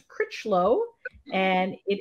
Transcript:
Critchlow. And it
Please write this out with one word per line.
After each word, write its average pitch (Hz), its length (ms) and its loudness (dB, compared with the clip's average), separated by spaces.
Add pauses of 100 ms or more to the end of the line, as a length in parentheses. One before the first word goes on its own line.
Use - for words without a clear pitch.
Critchlow. 226 760 0 (500)
And 190 420 0 (120)
it 202 140 0